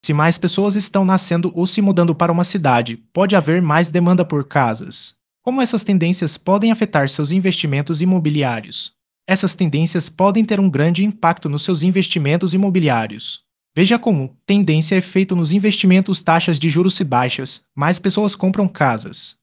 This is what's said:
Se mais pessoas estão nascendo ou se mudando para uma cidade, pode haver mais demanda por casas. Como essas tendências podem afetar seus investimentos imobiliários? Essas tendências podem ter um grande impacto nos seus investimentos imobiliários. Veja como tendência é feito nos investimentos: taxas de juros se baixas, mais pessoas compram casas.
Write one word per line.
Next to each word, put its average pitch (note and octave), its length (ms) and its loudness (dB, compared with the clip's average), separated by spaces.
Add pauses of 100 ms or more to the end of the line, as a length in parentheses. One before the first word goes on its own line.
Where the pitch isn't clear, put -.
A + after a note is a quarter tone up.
Se - 80 -2
mais D#3 240 2
pessoas G3 400 -2
estão G3 260 -2
nascendo F#3 520 0
ou F3 120 0
se G3 140 -2
mudando F3 340 2
para E3+ 160 0
uma E3+ 140 0
cidade, A#2+ 680 0
pode G3 240 0
haver E3+ 280 2
mais E3 260 2
demanda F3 340 2
por D3+ 220 -2
casas. A2 720 -4 (280)
Como B3+ 200 -2
essas A#3 200 -2
tendências F3 540 0
podem G3+ 340 0
afetar G#3+ 380 0
seus D3 220 -4
investimentos D#3+ 720 -2
imobiliários? D3 920 -2 (340)
Essas F#3+ 280 0
tendências D#3+ 560 -2
podem G3+ 340 2
ter G#3+ 160 -2
um G3 80 4
grande E3 380 2
impacto E3+ 420 -2
nos D3 140 -4
seus E3 200 -2
investimentos F3 680 0
imobiliários. D3+ 920 -2 (280)
Veja G3 240 2
como D#3+ 380 -2 (100)
tendência D#3+ 480 2
é F#3 60 4
feito F#3+ 340 -2
nos E3 180 0
investimentos: F#3+ 680 2
taxas E3 380 2
de D#3+ 100 0
juros F3 260 2
se - 80 -4
baixas, B2+ 600 -2 (120)
mais D#3 240 -2
pessoas G3+ 360 -2
compram F#3+ 340 0
casas. A#2 760 -4